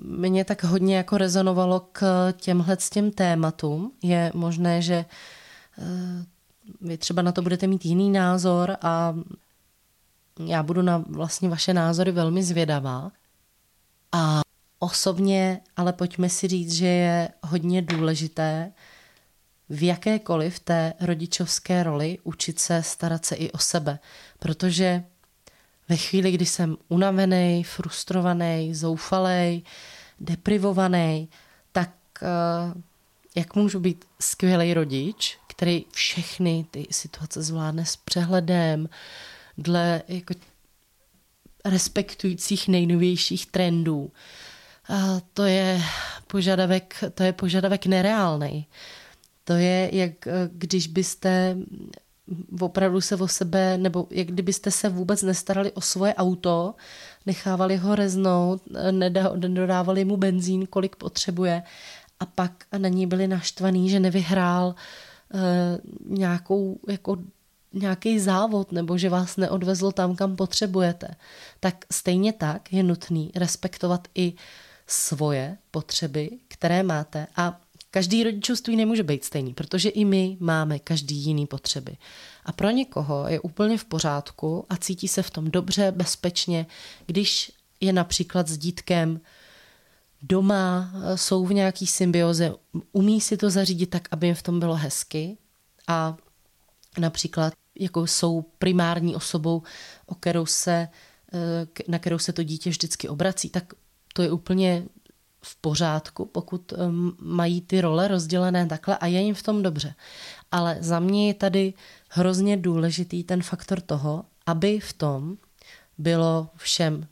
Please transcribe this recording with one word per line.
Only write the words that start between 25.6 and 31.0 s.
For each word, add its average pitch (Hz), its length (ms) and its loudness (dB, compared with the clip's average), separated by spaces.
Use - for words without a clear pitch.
ve 170 80 4
chvíli, 185 360 2
kdy 180 140 2
jsem 160 300 0
unavený, 180 760 4
frustrovaný, 170 1120 -2
zoufalej, 175 880 0
deprivovaný, 180 1080 2